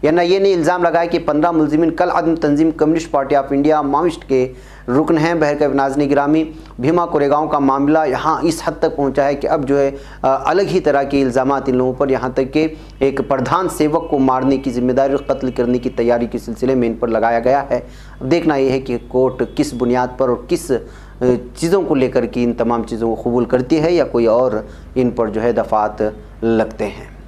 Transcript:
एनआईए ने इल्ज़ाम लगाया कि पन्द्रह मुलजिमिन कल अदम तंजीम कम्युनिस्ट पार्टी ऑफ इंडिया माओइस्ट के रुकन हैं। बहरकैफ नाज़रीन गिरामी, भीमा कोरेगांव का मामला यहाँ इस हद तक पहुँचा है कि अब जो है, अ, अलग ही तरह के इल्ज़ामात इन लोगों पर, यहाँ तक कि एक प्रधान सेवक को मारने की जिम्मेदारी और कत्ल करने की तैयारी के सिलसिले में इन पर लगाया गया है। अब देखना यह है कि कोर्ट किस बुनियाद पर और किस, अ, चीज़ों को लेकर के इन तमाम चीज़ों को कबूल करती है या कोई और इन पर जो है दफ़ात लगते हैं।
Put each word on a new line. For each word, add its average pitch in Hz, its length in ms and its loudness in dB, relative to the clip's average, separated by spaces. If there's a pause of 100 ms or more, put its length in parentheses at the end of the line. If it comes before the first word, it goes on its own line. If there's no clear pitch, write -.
एनआईए 175 340 2
ने 196 140 2
इल्ज़ाम 175 300 0
लगाया 170 240 2
कि 170 120 -2
पन्द्रह 156 340 0
मुलजिमिन 156 380 2
कल 175 180 0
अदम 165 280 0
तंजीम 156 340 2
कम्युनिस्ट 160 400 0
पार्टी 139 240 0
ऑफ 135 180 0
इंडिया 147 300 2
माओइस्ट 147 420 0
के 127 260 0 (380)
रुकन 156 300 2
हैं। 165 220 0
बहरकैफ 147 320 2
नाज़रीन 139 360 0
गिरामी, 147 460 2 (260)
भीमा 170 260 2
कोरेगांव 151 420 2
का 151 120 0
मामला 139 440 2
यहाँ 143 380 -2
इस 160 240 -2
हद 156 160 -4
तक 165 140 0
पहुँचा 139 280 0
है 143 100 0
कि 143 120 -6
अब 151 180 0
जो 139 120 0
है, 139 140 2 (340)
अ, 135 220 2
अलग 180 200 2
ही 175 140 0
तरह 139 240 2
के 139 160 0
इल्ज़ामात 131 480 0
इन 127 60 0
लोगों 127 200 2
पर, 135 160 0
यहाँ 131 220 0
तक 135 120 0
कि 156 340 -2 (240)
एक 139 180 0
प्रधान 143 480 0
सेवक 156 420 0
को 147 80 0
मारने 131 400 2
की 135 120 -4
जिम्मेदारी 127 440 0
और 131 160 -2
कत्ल 127 200 -2
करने 123 280 0
की 120 100 -2
तैयारी 120 380 0
के 113 120 -6
सिलसिले 120 360 -2
में 120 140 2
इन 113 60 -2
पर 117 140 -4
लगाया 113 320 0
गया 127 200 2
है। 123 260 -4 (360)
अब 131 60 -6
देखना 160 280 2
यह 135 160 2
है 131 80 0
कि 131 180 -4
कोर्ट 127 580 -2
किस 147 180 -2
बुनियाद 123 460 0
पर 131 100 2
और 120 200 -4
किस, 165 220 -2
अ, 117 80 0 (800)
चीज़ों 175 240 2
को 156 120 0
लेकर 127 320 2
के 120 160 -2
इन 120 100 2
तमाम 117 320 0
चीज़ों 113 320 -2
को 113 60 -10
कबूल 120 220 2
करती 127 320 2
है 160 180 2
या 156 100 4
कोई 120 220 0
और 113 420 2 (280)
इन 127 140 2
पर 110 200 -2
जो 110 100 -4
है 117 120 2
दफ़ात 107 600 0 (300)
लगते 110 400 0
हैं। - 440 -12